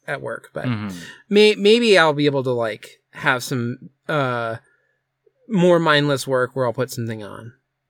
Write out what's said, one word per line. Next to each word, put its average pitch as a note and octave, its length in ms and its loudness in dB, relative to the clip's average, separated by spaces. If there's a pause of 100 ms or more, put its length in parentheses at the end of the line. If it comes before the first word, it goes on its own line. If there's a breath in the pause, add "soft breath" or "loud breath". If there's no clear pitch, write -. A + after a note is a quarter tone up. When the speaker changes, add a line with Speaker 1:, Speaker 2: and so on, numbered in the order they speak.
Speaker 1:
at C#3 140 -8
work, A#2 320 -12
but - 120 -8
Speaker 2:
Mm-hmm. G#2 320 -6 (320 loud breath)
Speaker 1:
may-, G#3+ 260 4
maybe G#3 420 4
I'll D#3+ 160 4
be D3 120 0
able C#3 180 0
to, C3 80 -2
like, A#2 480 -6 (120)
have C3 320 -2
some, A#2+ 460 -6 (200)
uh, B2 480 -4 (920)
more F3 320 4
mindless D3 480 2
work B2+ 280 -2
where C3 100 -2
I'll A#2 80 -2
put B2 180 -6
something A2+ 320 -8
on. G#2 300 -18 (360)